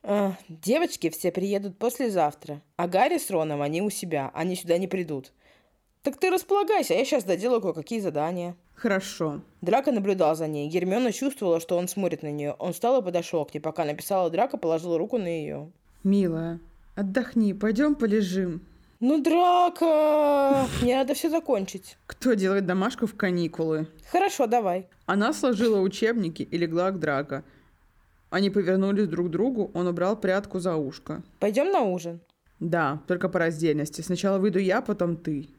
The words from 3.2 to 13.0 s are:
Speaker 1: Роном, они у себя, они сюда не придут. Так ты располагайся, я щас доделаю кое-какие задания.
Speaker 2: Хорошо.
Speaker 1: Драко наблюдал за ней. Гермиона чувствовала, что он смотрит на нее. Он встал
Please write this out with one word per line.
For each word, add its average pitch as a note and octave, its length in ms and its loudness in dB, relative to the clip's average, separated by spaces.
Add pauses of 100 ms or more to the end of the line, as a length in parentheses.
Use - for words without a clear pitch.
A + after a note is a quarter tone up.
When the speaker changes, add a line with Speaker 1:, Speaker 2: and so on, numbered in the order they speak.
Speaker 1:
Роном, D#3 300 0
они D#3 200 -2
у G#3 80 0
себя, D#3+ 460 -4
они F3 200 -2
сюда E3+ 220 0
не F#3 100 -2
придут. D#3+ 460 -6 (720)
Так C#4+ 140 -2
ты F#4 120 0
располагайся, F#4 640 2
я A3 100 2
щас C4+ 200 0
доделаю G3 380 0
кое-какие F#3 380 -4
задания. F3 560 -4 (200)
Speaker 2:
Хорошо. F#3+ 680 -2 (200)
Speaker 1:
Драко A#3 300 2
наблюдал F#3+ 440 2
за D#3+ 120 -4
ней. D3+ 220 -4
Гермиона F#3 420 0
чувствовала, G3+ 480 0
что E3+ 180 -2
он F3+ 100 -2
смотрит F3 340 -2
на D3+ 100 -8
нее. D3 280 -4
Он E3+ 140 -4
встал B3 280 2